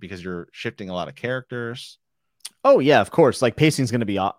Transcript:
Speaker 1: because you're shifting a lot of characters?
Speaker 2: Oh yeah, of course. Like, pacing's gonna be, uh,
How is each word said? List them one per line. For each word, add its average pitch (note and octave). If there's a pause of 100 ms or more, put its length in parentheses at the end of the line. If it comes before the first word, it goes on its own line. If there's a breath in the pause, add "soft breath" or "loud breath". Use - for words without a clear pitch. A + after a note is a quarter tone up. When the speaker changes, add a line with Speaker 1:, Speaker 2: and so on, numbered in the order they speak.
Speaker 1:
because F2+
you're F2
shifting G#2+
a F2+
lot F2
of C#2+
characters? B2 (640)
Speaker 2:
Oh C4
yeah, C3+
of G2
course. -
Like, A#2+
pacing's D3
gonna A#2
be, G2
uh, F#2+